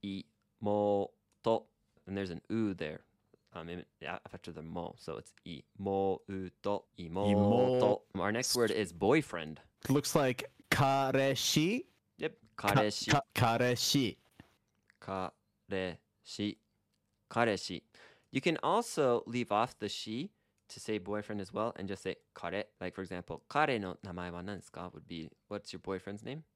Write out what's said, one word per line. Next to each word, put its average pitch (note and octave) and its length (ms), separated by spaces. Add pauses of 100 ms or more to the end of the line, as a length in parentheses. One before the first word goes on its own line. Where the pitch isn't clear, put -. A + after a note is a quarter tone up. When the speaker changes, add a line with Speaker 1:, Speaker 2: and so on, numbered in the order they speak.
Speaker 1:
Imoto. G#2 1600 (440)
And G2 100
there's F#2+ 140
an E2 180
u A2 240
there, D#2+ 260 (540)
um, E2+ 160
in, F2 160 (160)
yeah, E2+ 160 (160)
after F2+ 180
the D2+ 100
mo. E2+ 360
So - 180
it's - 160 (160)
Imouto, G2 720 (800)
Imoto. F#2 320
Speaker 2:
Imo- B2 680 (180)
Speaker 1:
Our G2+ 140
next B2 240
word A2+ 140
is F#2+ 200
boyfriend. E2+ 720 (260)
Speaker 2:
Looks C#3 260
like C3 380 (180)
kareshi. C3+ 1160 (320)
Speaker 1:
Yep, - 180 (220)
Speaker 2:
Ka-, G#2+ 160
Speaker 1:
kareshi. G#2+ 380
Speaker 2:
ka-, C#3+ 100 (120)
kareshi. A#2+ 840 (840)
Speaker 1:
Kareshi. - 1600 (720)
Kareshi. G#2+ 500 (500)
You C3+ 100
can E3 220
also D#3 640
leave A#2 260
off A2 280
the G#2 80
shi A#2+ 440 (380)
to - 120
say G#2+ 160
boyfriend G#2 420
as F#2+ 140
well A2 240
and G2 100
just F#2+ 160
say F#2+ 120 (220)
kare. F#2 280 (160)
Like, F2+ 140
for G2 60
example, F2 480
"Kare C#3+ 300
no F#2 160 (100)
namae F2+ 260
wa F2 100
nan F#2+ 180
desu - 120
ka?" F2+ 220
would D2+ 140
be, E2 220 (180)
"What's G#2 240
your F2 80
boyfriend's G2 440
name?" C#3 200 (120)